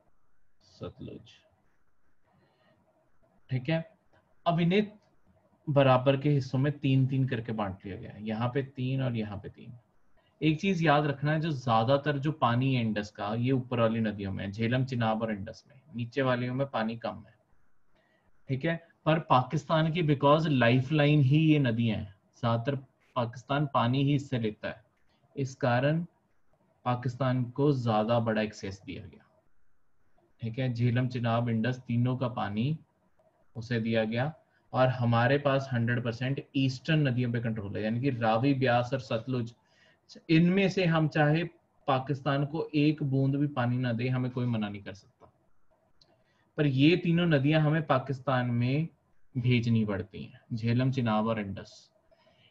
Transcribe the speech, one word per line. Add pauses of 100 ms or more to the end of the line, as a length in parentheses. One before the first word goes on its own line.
(720)
सतलुज। (2250)
ठीक
है, (680)
अब
इन्हें (760)
बराबर
के
हिस्सों
में
तीन
तीन
करके
बांट
लिया
गया
है,
यहाँ
पे
तीन
और
यहाँ
पे
तीन। (680)
एक
चीज
याद
रखना
है,
जो
ज्यादातर
जो
पानी
है
इंडस
का,
ये
ऊपर
वाली
नदियों
में
है,
झेलम,
चिनाब
और
इंडस
में, (200)
नीचे
वालियों
में
पानी
कम
है। (1120)
ठीक
है, (300)
पर (100)
पाकिस्तान
की
because
lifeline
ही
ये
नदियां
हैं, (240)
ज्यादातर (400)
पाकिस्तान
पानी
ही
इससे
लेता
है, (520)
इस
कारण (840)
पाकिस्तान
को
ज्यादा
बड़ा
access
दिया
गया। (1160)
ठीक
है,
झेलम,
चिनाब,
इंडस
तीनों
का
पानी (800)
उसे
दिया
गया (400)
और
हमारे
पास
hundred
percent (140)
eastern
नदियों
पे
control
है,
यानी
कि
रावी,
ब्यास
और
सतलुज, (760)
इनमें
से
हम
चाहे (440)
पाकिस्तान
को
एक
बूंद
भी
पानी
ना
दे,
हमें
कोई
मना
नहीं
कर
सकता, (1300)
पर
ये
तीनों
नदियां
हमें
पाकिस्तान
में (480)
भेजनी
पड़ती
हैं, (140)
झेलम,
चिनाब
और
इंडस। (600)